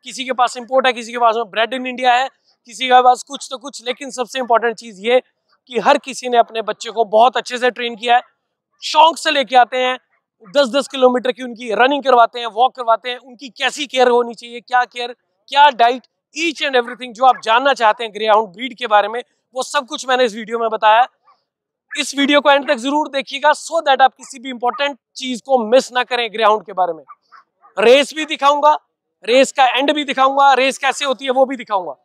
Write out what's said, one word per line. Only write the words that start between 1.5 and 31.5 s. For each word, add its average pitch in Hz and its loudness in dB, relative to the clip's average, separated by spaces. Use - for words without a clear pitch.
in 254 -6
India 254 -2
है, 254 2
किसी 240 -10
के 254 6
पास 247 2
कुछ - -14
तो 269 -12
कुछ। 226 -14
लेकिन 247 -8
सबसे 247 -8
important 226 0
चीज़ 208 -20
ये 240 2
कि 247 -4
हर 247 4
किसी 254 -10
ने 240 2
अपने 226 0
बच्चे 214 -10
को 220 -2
बहुत 220 0
अच्छे 247 -8
से 247 0
train 233 -8
किया 240 0
है। 247 2
शौक 311 2
से 320 -4
लेके 254 -2
आते 247 4
हैं, 254 -2
दस 285 2
दस 254 -4
किलोमीटर 254 0
की 247 -10
उनकी 240 -10
running 254 0
करवाते 240 2
हैं, 233 -8
walk 226 -2
करवाते 233 -4
हैं, 247 -8
उनकी 247 -20
कैसी 269 -6
care 254 2
होनी 240 0
चाहिए, 240 -16
क्या 247 -2
care, 240 -10
क्या 285 4
diet, 240 2
each 320 -4
and 294 -4
everything 247 -4
जो 226 -2
आप 247 6
जानना 254 2
चाहते 226 0
हैं 214 -10
Greyhound 214 0
breed 220 -12
के 247 -10
बारे 208 2
में, 233 -8
वो 254 -6
सब 277 -6
कुछ 269 -12
मैंने 254 2
इस 208 -2
video 226 -10
में 226 -2
बताया 214 2
है। 262 2
इस 277 -6
video 285 2
को 294 2
end 277 2
तक 294 0
जरूर 285 -4
देखिएगा, 269 -4
so 311 -2
that 269 2
आप 254 4
किसी 262 -20
भी 254 -14
important 247 -4
चीज 254 -8
को 254 0
miss 240 2
ना 247 -2
करें 240 -6
Greyhound 214 2
के 202 -16
बारे 180 -2
में। 156 -14
Race 254 6
भी 311 -6
दिखाऊंगा, 294 2
race 254 4
का 277 2
end 269 0
भी 294 -4
दिखाऊंगा, 269 2
race 262 0
कैसे 277 -4
होती 269 -6
है 262 -4
वो 262 2
भी 262 -10